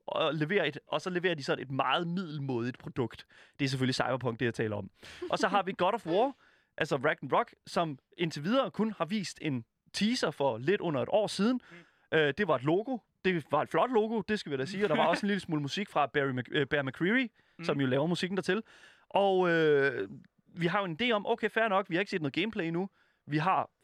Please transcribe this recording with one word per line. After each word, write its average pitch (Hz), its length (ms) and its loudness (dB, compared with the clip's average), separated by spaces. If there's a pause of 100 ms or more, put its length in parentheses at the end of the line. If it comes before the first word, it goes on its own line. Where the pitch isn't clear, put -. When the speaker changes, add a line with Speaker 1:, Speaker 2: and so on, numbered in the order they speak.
Speaker 1:
og 147 280 0
levere 160 340 2
et, 147 180 -6
og 151 140 -2
så 190 100 -6
leverer 175 240 0
de 143 100 -8
sådan 156 180 -2
et 131 80 -10
meget 135 380 0
middelmådigt 139 720 -4
produkt. - 480 -6 (320)
Det 143 60 0
er 135 40 2
selvfølgelig 131 260 2
Cyberpunk, 123 460 0
det 127 60 2
jeg 113 80 0
taler 107 220 -2
om. 98 140 -8 (400)
Og 349 80 0
så 330 100 2
har 196 140 2
vi 180 160 -4
God 180 160 4
of 214 120 -6
War, 214 260 2 (440)
altså 156 200 0
Ragnarok, 151 560 0 (140)
som 165 320 -2 (180)
indtil 156 280 -4
videre 226 260 2
kun 220 280 -2
har 165 60 0
vist 180 380 -6
en 131 220 -2 (280)
teaser 220 380 0
for 131 280 0
lidt 170 220 0
under 147 220 0
et - 100 -4
år 208 140 2
siden. 233 340 0 (500)
Speaker 2:
Mm. 156 80 2
Speaker 1:
Øh, 147 200 2
det 202 100 0
var 156 60 4
et 120 80 -2
logo. 202 360 0 (260)
Det 180 260 0
var 143 120 2
et 120 60 -4
flot 202 220 2
logo, 220 300 2
det 208 200 -2
skal 156 120 -6
vi 135 40 -2
da 131 80 -2
sige. 196 200 -2
Og 196 40 2
der 151 80 2
var 156 100 4
også 185 200 2
en - 20 2
lille 196 120 0
smule 151 220 -2
musik 185 260 -4
fra 147 180 2
Barry 139 260 0
Mc-, 127 180 -4
øh, 147 160 0
Bear 147 160 0
McCreary, 196 440 0 (320)
Speaker 2:
Mm. 165 60 -10
Speaker 1:
som 151 160 0
jo 135 60 2
laver 135 200 2
musikken 180 300 -2
dertil. 190 260 0 (460)
Og, 190 420 4
øh, 143 580 4 (460)
vi 170 120 -2
har 175 120 2
jo 202 60 0
en 165 180 -6
idé 247 80 2
om, 208 160 0
okay, 226 240 0
fair 226 180 2
nok, 196 220 2
vi 165 40 -4
har 170 60 2
ikke 202 100 -4
set 185 120 -2
noget 143 120 -2
gameplay 202 320 -2
endnu. 170 220 -2 (380)
Vi 147 120 0
har 156 320 0 (140)